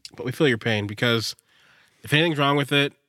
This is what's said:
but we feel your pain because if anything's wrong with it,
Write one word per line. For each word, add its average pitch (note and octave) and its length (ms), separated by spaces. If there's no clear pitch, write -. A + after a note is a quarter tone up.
but - 100
we C3 60
feel D3+ 160
your A#2 100
pain G#2+ 280
because A2+ 480
if - 100
anything's D#3 260
wrong C#3+ 180
with C#3+ 160
it, C#3+ 200